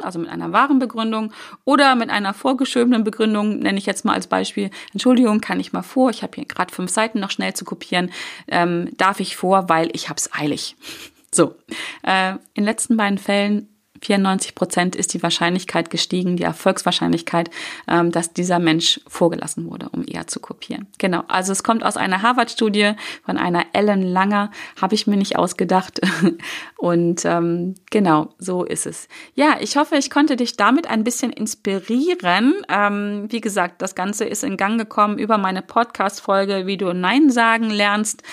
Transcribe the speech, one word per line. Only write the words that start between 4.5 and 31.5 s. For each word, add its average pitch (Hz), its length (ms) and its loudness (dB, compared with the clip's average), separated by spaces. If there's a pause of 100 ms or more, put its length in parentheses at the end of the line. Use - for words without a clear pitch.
„Entschuldigung, 233 480 4
kann 185 220 -4
ich - 100 -6
mal 185 120 -4
vor, 262 260 2
ich 214 140 -6
habe 190 120 -10
hier - 100 -10
grad - 260 -6
fünf 185 200 -6
Seiten 220 300 0
noch 190 100 -6
schnell 190 220 -4
zu - 100 -8
kopieren, 180 480 -4 (380)
ähm, 175 480 0
darf 196 240 2
ich 185 160 -6
vor, 185 320 2
weil 165 240 4
ich - 160 -8
hab's - 240 -6
eilig.“ 151 420 -4 (560)
So, 156 240 2 (460)
äh, 190 300 2
in 196 80 -8 (180)
den 208 80 2
letzten 226 320 0
beiden 202 200 2
Fällen 202 520 0 (320)
vierundneunzig 196 520 0
Prozent 180 440 -2
ist - 160 -4
die 175 100 -6
Wahrscheinlichkeit 175 680 -2
gestiegen, 180 460 -2
die 170 80 -2
Erfolgswahrscheinlichkeit, 170 1080 0 (380)
ähm, 170 240 2
dass 170 220 -2
dieser 180 260 0
Mensch 165 480 2
vorgelassen 170 640 -2
wurde, - 180 -10
um - 160 -6
eher - 220 -8
zu - 140 -8
kopieren. - 460 -12 (100)
Genau, 180 320 0
also 185 240 0
es 196 100 -4
kommt 226 220 2
aus 208 100 0
einer 190 260 0
Harvard-Studie 214 720 2 (300)
von - 120 -2
einer 175 340 0
Ellen 202 320 2
Langer, 202 480 2 (300)
habe 190 120 2
ich 208 140 0
mir 208 80 2
nicht 196 220 2
ausgedacht. 180 640 0 (380)
<laughs> - 360 -14
Und, 170 480 2
ähm, 170 520 0 (160)
genau, 165 460 4
so 180 280 -4
ist - 200 -6
es. - 220 -12 (280)
Ja, 277 260 4
ich - 160 -2
hoffe, 302 180 2
ich - 140 2
konnte 294 260 4
dich 233 220 -2
damit 247 320 4
ein 220 160 0
bisschen 240 260 -2
inspirieren. 220 1200 0 (120)